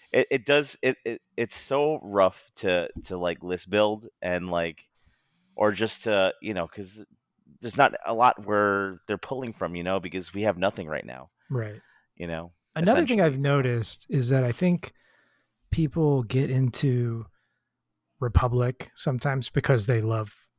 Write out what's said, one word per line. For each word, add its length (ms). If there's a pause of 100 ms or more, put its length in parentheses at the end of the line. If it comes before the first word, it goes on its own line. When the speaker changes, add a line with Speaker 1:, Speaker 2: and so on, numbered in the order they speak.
(120)
Speaker 1:
it, 180
it 160
does, 360
it, 220
it, 160 (160)
it's 200
so 460
rough 540
to, 320 (160)
to, 140
like, 240
list 280
build 380 (140)
and, 280
like, 380 (680)
or 180
just 320
to, 360
you 140
know, 120
'cause 380 (560)
there's 160
not 180 (120)
a 80
lot 320
where 600
they're 120
pulling 340
from, 240
you 60
know, 180
because 320
we 100
have 140
nothing 320
right 160
now. 260 (200)
Speaker 2:
Right. 320 (340)
Speaker 1:
You 120
know, 240 (240)
Speaker 2:
Another 300
thing 140
Speaker 1:
essentially, 0
Speaker 2:
I've 200
Speaker 1:
so. 20
Speaker 2:
noticed 680
is 220
that 140
I 80
think 400 (800)
people 520
get 280
into 760 (960)
Republic 720
sometimes 560
because 360
they 140
love 480 (100)